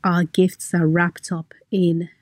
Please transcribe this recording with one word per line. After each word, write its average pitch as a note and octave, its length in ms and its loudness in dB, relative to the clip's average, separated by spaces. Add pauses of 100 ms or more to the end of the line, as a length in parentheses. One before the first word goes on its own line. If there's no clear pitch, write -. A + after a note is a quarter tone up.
our F3 200 2
gifts - 520 0
are E3 120 2
wrapped F3 440 -2
up E3 240 -10 (160)
in F3 380 0 (120)